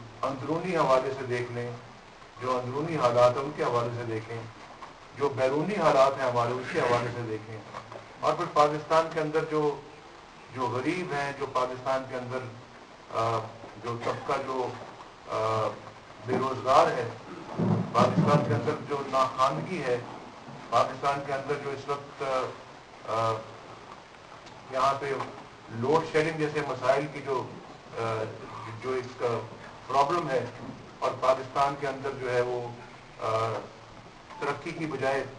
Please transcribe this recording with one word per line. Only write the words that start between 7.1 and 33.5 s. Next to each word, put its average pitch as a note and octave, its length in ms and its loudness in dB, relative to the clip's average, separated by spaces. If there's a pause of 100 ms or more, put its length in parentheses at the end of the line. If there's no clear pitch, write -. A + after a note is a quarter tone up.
से A#2+ 120 -6
देखें A2 380 -6 (640)
और D#3 120 4
फिर E3+ 100 0
पाकिस्तान D3+ 580 4
के D#3+ 160 -2
अंदर D3+ 260 2
जो, D3+ 380 2 (720)
जो B2 120 -2
गरीब D3+ 460 0
हैं, C#3 260 -2
जो C#3 60 -2
पाकिस्तान B2+ 560 0
के B2+ 140 -8
अंदर, B2 240 -4 (760)
अ, A2+ 240 2 (460)
जो A#2 100 -4
तबका A#2+ 420 -2
जो, B2+ 340 -2 (580)
अ, - 380 2 (600)
बेरोज़गार C3 600 6
है, - 180 0 (880)
पाकिस्तान - 540 6
के A#2 60 4
अंदर C3 180 2 (180)
जो C#3 220 -2
नाखानगी D#3 680 2
है, B2+ 200 0 (760)
पाकिस्तान B2+ 480 2
के C#3+ 140 -4
अंदर C#3 220 0
जो C#3 160 -4
इस - 160 -8
वक्त, - 360 -6 (840)
अ, A2+ 280 2 (1400)
यहाँ C3 200 4
पे C#3 180 -2 (680)
लोड D#3 240 4
शेडिंग D#3+ 320 2
जैसे D3+ 240 0
मसाइल C#3 440 2
की D3+ 160 -6
जो, B2+ 280 -2 (500)
अ, A2+ 240 -2 (600)
जो C3 120 -2
एक B2 120 -4 (800)
प्रॉब्लम E3 400 4
है B2 260 0 (500)
और B2+ 60 4
पाकिस्तान C3+ 640 2
के C#3+ 140 -4
अंदर C3 240 -4
जो B2 180 -4
है B2 120 4
वो, B2 320 -2 (480)
अ, A2 280 2 (920)